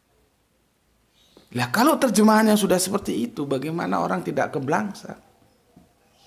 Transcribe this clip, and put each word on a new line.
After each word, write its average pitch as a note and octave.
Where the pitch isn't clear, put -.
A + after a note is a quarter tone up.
Lah, A#2+
kalau B3+
terjemahannya G#3+
sudah F#3
seperti G3+
itu, -
bagaimana D#3+
orang F3
tidak C#3+
keblangsa? D#3+